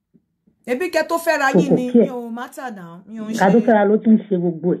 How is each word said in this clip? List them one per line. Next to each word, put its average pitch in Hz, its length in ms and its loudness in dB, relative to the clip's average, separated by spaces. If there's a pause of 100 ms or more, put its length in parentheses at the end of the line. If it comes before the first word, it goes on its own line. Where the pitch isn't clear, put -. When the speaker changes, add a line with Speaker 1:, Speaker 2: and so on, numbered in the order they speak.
(680)
Speaker 1:
Ebi 254 220 -4
kẹ́ 320 180 -2
tó 339 120 -2
fẹ́ra 285 340 0
Speaker 2:
So, 285 60 4
Speaker 1:
yín 277 120 2
Speaker 2:
kò - 60 2
Speaker 1:
ni, 247 140 -4
Speaker 2:
kí 247 80 4
ẹ̀. 214 80 4
Speaker 1:
mi 277 40 -6
ò 240 200 -10
matter 254 420 -12
now, 175 300 -16
mi 220 180 -18
ò 214 60 -12
ń 220 80 -8
Speaker 2:
Ká 196 160 2
tó 220 80 6
Speaker 1:
ṣe 226 80 2
Speaker 2:
fẹ́ra 220 180 4
ló 208 140 4
tún 220 200 6
ṣe - 200 -4
gbogbo 170 360 -2
ẹ̀. - 60 -6